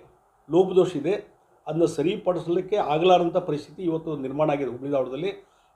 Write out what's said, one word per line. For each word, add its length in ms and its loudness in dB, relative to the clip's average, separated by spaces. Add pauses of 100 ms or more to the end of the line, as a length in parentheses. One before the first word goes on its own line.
(500)
ಲೋಪದೋಷ 460 4
ಇದೆ, 180 -2 (540)
ಅದನ್ನ 180 2
ಸರಿಪಡಿಸಲಿಕ್ಕೆ 920 -2
ಆಗಲಾರಂಥ 640 4
ಪರಿಸ್ಥಿತಿ 460 -4
ಇವತ್ತು 340 -4
ನಿರ್ಮಾಣ 340 -2
ಆಗಿದೆ 180 -2
ಹುಬ್ಳಿ 220 -8
ಧಾರವಾಡದಲ್ಲಿ. 400 -2 (440)